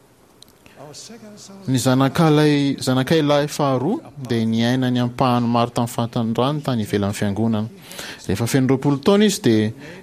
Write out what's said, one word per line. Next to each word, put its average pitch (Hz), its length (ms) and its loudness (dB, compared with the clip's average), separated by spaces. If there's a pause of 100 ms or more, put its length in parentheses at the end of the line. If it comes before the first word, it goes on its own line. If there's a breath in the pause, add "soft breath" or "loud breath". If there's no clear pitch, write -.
(1700)
Ny 131 100 0
zanak'alay-, 139 1000 2
zanakay 131 420 0
lahy 147 260 2
faharoa 143 520 -2 (160)
dia 117 300 -2
niaina 120 440 0
ny 123 140 0
ampahany 123 420 0
maro 117 240 0
tamin'ny 120 220 -2
fahatanorana 120 720 -2
tany 120 180 -2
ivelan'ny 101 320 -2
fiangonana. 107 540 -2 (600 loud breath)
Rehefa 98 200 -2
feno 131 200 2
roapolo 135 300 2
taona 202 280 4
izy 202 160 0
dia 110 320 2 (300 loud breath)